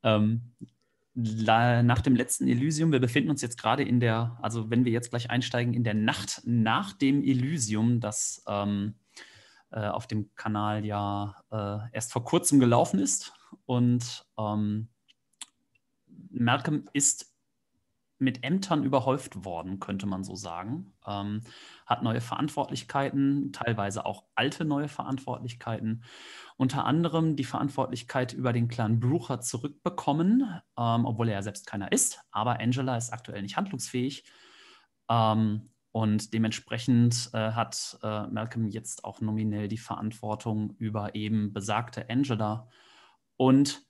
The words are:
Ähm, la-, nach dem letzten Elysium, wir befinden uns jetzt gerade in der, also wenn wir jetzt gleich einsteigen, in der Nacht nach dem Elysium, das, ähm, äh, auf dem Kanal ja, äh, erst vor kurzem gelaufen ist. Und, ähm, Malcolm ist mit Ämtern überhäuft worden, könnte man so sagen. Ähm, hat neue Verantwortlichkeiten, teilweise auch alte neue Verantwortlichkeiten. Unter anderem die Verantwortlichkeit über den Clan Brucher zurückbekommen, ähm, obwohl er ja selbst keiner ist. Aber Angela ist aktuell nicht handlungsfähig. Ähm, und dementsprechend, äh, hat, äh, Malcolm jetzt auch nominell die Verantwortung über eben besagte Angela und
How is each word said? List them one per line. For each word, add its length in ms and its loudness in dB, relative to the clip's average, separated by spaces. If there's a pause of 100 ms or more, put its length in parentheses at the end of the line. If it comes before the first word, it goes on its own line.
Ähm, 520 2 (600)
la-, 680 4
nach 180 6
dem 160 6
letzten 320 0
Elysium, 440 2
wir 80 6
befinden 300 2
uns 120 0
jetzt 180 -8
gerade 220 2
in 180 4
der, 420 2
also 280 -2
wenn 140 6
wir 80 2
jetzt 180 -2
gleich 200 -4
einsteigen, 440 0
in 100 0
der 100 0
Nacht 500 -2
nach 480 2
dem 300 2
Elysium, 800 2
das, 460 -4
ähm, 480 -2 (760)
äh, 160 -4
auf 200 -4
dem 280 -6
Kanal 500 -2
ja, 520 -4 (140)
äh, 440 -6
erst 180 -6
vor 120 -2
kurzem 360 4
gelaufen 380 4
ist. 340 -2 (340)
Und, 600 0 (120)
ähm, 500 -2 (1400)
Malcolm 600 0
ist 380 0 (920)
mit 220 0
Ämtern 400 0
überhäuft 640 -2
worden, 340 -6
könnte 240 -6
man 200 -4
so 100 -10
sagen. 580 -10 (140)
Ähm, 340 -4 (460)
hat 160 0
neue 180 0
Verantwortlichkeiten, 1300 -2
teilweise 520 -4
auch 200 -6 (100)
alte 320 -2
neue 220 -2
Verantwortlichkeiten. 1160 -6 (540)
Unter 260 0
anderem 500 2
die 100 -2
Verantwortlichkeit 880 -2
über 180 0
den 160 2
Clan 320 0
Brucher 400 0
zurückbekommen, 1000 0 (340)
ähm, 300 2
obwohl 220 0
er 80 0
ja 60 -4
selbst 240 -10
keiner 260 -4
ist. 280 0 (100)
Aber 300 0
Angela 380 0
ist 120 -6
aktuell 300 -10
nicht 160 -6
handlungsfähig. 680 -4 (840)
Ähm, 640 4 (200)
und 440 0
dementsprechend, 1000 2
äh, 200 0
hat, 500 -4
äh, 240 -4
Malcolm 420 -4
jetzt 340 -10
auch 200 -10
nominell 440 -2
die 120 -4
Verantwortung 960 -6
über 380 -6
eben 400 -4
besagte 560 -4
Angela 580 0 (720)
und 520 6